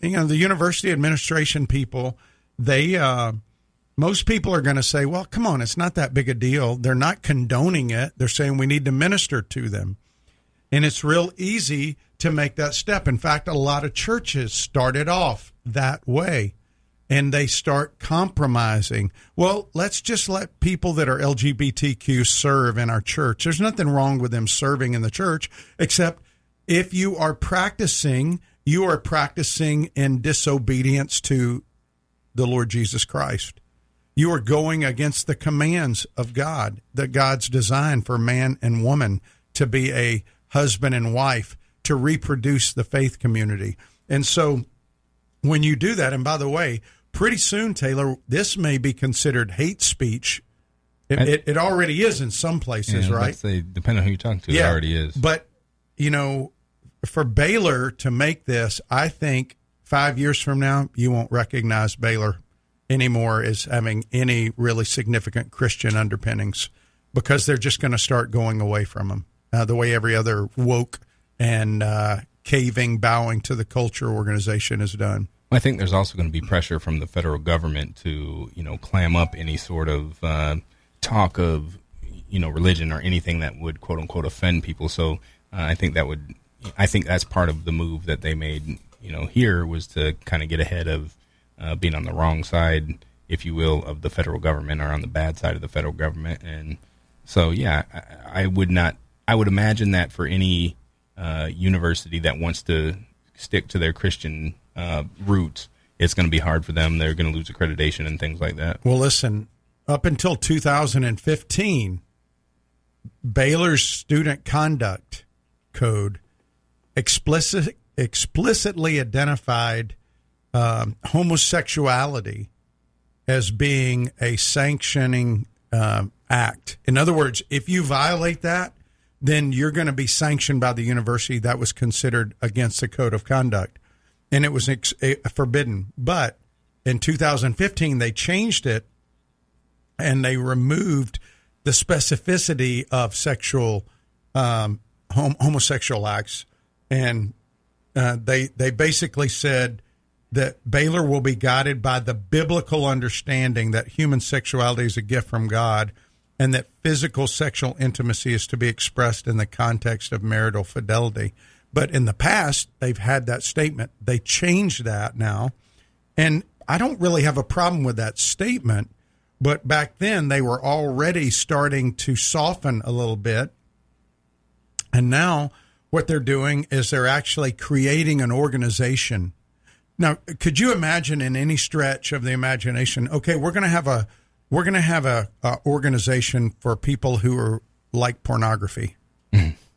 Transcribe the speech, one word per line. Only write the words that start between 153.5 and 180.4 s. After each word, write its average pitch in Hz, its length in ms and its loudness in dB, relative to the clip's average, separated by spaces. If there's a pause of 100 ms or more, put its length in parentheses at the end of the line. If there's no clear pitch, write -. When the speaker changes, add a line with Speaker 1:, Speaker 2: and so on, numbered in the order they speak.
Speaker 1:
that 113 180 -2
human 147 300 2
sexuality 123 680 0
is 104 100 -2
a 117 60 -4
gift 117 260 -2
from 113 180 -2
God, 110 460 0 (460)
and 131 140 4
that 127 160 -2 (140)
physical 143 460 0
sexual 135 500 -2
intimacy 123 560 0
is 110 140 -2
to - 80 -6
be 117 100 0
expressed 120 640 -2
in 113 80 2
the 107 100 0
context 117 640 -2
of 107 140 -4
marital 110 400 0
fidelity. 107 680 -2 (400)
But 139 200 0
in 131 140 2
the 104 80 2
past, 170 540 2 (120)
they've 127 180 -2
had 123 280 0
that 120 180 -4
statement. 151 560 -2
They 120 180 0
changed 175 640 0
that 110 320 -4
now. 110 340 -2 (640)
And 156 260 4 (240)
I 147 100 0
don't 240 240 0
really 170 220 4
have 143 160 2
a 131 60 0
problem 175 400 0
with 120 120 0
that 110 220 -4
statement, 131 720 0 (500)
but 143 280 0
back 151 300 0
then 185 300 0
they 139 120 2
were 123 220 0
already 147 680 0
starting 139 640 0
to 131 200 -2
soften 147 680 0
a 120 80 -4
little 120 240 -2
bit. 113 360 -2 (1400)
And 123 180 4
now 147 400 2 (400)
what 160 160 0
they're 156 140 0
doing 139 500 0
is 131 200 0
they're 127 160 2
actually 135 460 0
creating 143 680 2
an 120 100 0
organization. 123 1000 0 (640)
Now, 156 180 2 (240)